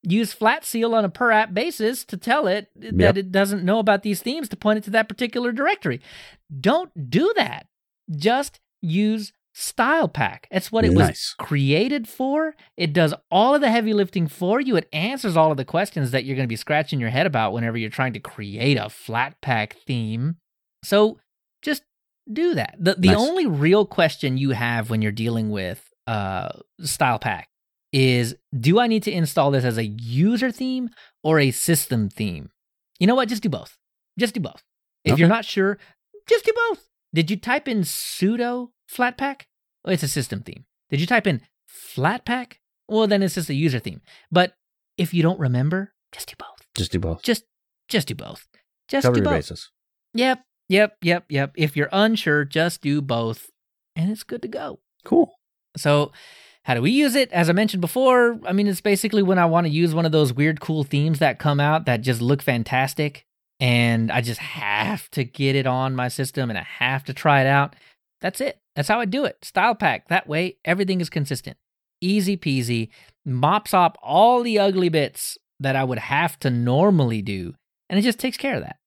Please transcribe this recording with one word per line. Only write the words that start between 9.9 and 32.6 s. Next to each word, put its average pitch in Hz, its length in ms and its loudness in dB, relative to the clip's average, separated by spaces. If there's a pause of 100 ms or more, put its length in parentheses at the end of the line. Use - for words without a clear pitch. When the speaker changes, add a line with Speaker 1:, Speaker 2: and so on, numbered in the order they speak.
Speaker 1:
Pack. - 420 -4
It's 185 200 -4
what 226 140 2
it 85 40 4
was 87 180 6
Speaker 2:
Nice. - 320 -6
Speaker 1:
created 180 680 0
for. 302 480 -4 (220)
It 165 160 -4
does 160 200 2 (180)
all 233 240 4
of 294 60 2
the 254 100 2
heavy 220 220 0
lifting 185 340 0
for 185 320 -2
you. 254 160 0
It 165 180 -2
answers 196 440 -4
all 156 120 6
of 147 80 0
the 131 80 -4
questions 165 460 -2
that 127 140 -2
you're 135 100 -4
gonna 127 120 -2
be 113 100 -4
scratching 151 420 -2
your 117 100 -2
head 131 160 0
about 113 280 0
whenever 117 240 -4
you're 110 120 -6
trying 127 240 -4
to 110 60 -10
create 110 580 -2
a 104 120 -4
Flatpak 117 840 -4 (140)
theme. 120 480 -4 (480)
So 214 360 2 (420)
just 294 220 -4 (480)
do 330 240 0
that. 127 220 -4
The, 185 180 2
the 185 140 2
Speaker 2:
Nice. 208 80 6
Speaker 1:
only 320 300 0
real 175 380 4
question 147 520 -2
you 135 140 0
have 117 380 -2
when 110 120 0
you're 107 100 0
dealing 113 400 -4
with, 92 380 -8 (160)
uh, 95 440 -4 (320)
Style 131 360 0
Pack 98 300 -6 (460)
is, 127 420 2 (240)
do 156 200 4
I 240 80 2
need 220 160 0
to 208 80 -4
install 156 400 2
this 131 120 2
as 117 140 0
a 113 80 -2
user 143 680 0
theme 254 380 -6 (340)
or 156 160 4
a 135 120 4
system 120 580 0
theme? 87 400 -8 (500)